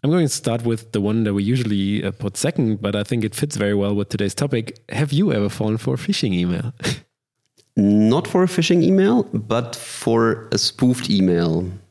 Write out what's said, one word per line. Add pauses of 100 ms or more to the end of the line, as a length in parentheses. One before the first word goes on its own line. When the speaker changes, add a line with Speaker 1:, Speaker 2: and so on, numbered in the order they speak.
Speaker 1:
I'm
going
to
start
with
the
one
that
we
usually,
uh,
put
second,
but
I
think
it
fits
very
well
with
today's
topic. (100)
Have
you
ever
fallen
for
a
phishing
email? (520)
<laughs>
Speaker 2:
Not
for
a
phishing
email, (100)
but
for
a
spoofed
email. (200)